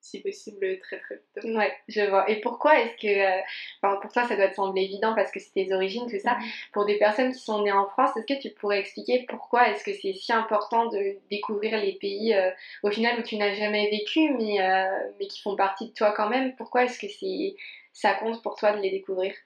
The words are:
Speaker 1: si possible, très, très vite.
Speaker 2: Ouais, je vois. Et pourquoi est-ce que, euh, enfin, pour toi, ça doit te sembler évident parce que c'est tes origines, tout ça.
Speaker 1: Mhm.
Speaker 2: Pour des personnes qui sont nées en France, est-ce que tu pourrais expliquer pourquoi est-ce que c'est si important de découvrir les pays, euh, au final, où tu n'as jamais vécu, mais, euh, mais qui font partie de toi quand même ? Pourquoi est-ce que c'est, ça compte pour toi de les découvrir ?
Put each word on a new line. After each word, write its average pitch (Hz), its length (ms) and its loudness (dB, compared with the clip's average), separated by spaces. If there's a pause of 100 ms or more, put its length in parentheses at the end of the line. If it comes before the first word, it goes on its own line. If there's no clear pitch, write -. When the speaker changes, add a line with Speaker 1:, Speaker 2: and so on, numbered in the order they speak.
Speaker 1:
si - 200 -14
possible, 196 600 -6
très, - 200 -14
très - 160 -14
vite. 226 400 -8
Speaker 2:
Ouais, 208 160 2 (160)
je 214 140 0
vois. 196 280 4
Et 214 120 0
pourquoi 285 360 4
est-ce 233 220 0
que, 214 80 -2 (300)
euh, - 20 0 (420)
enfin, 196 180 2
pour 214 120 -14
toi, 240 120 2
ça 240 120 -2
doit 190 120 6
te 185 60 -2
sembler 190 280 0
évident 202 340 0
parce 190 160 0
que 196 80 -8
c'est - 120 -20
tes 190 220 0
origines, 196 340 -2
tout 208 140 -4
ça. 240 140 2
Speaker 1:
Mhm. - 80 -8 (300)
Speaker 2:
Pour 208 100 2
des 208 140 2
personnes 214 340 4
qui 254 80 -10
sont 214 220 -2
nées 202 100 2
en 196 160 4
France, 269 280 2
est-ce 226 160 -6
que 277 80 -2
tu - 100 -10
pourrais 202 300 -2
expliquer 247 480 -2
pourquoi 233 420 2
est-ce 202 120 -4
que 202 120 -6
c'est - 180 -6
si - 200 -8
important 226 580 2
de 202 260 -2 (140)
découvrir 208 500 -2
les 196 140 0
pays, 202 400 0
euh, 185 160 4 (320)
au 208 80 2
final, 233 280 2
où 233 40 -4
tu 226 140 -6
n'as 202 180 2
jamais 208 360 0
vécu, 285 440 2
mais, 214 260 0
euh, 190 260 4 (320)
mais 196 80 -6
qui - 140 -14
font 196 160 -4
partie 190 320 0
de - 60 -18
toi 214 200 4
quand 214 140 0
même ? 254 280 0
Pourquoi 247 280 2
est-ce 240 140 -4
que 202 100 -10
c'est, 190 480 -6 (380)
ça 220 200 2
compte 220 280 -4
pour - 140 -6
toi 208 200 4
de 202 60 -4
les 190 80 0
découvrir ? 190 420 -2 (120)